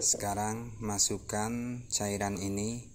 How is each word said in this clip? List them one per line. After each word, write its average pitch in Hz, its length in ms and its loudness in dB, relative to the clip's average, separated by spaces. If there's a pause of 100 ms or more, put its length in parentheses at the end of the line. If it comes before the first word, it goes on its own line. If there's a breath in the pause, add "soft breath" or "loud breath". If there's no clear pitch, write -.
sekarang 107 800 2
masukkan 113 1040 0
cairan 101 480 0
ini 101 480 -2 (120)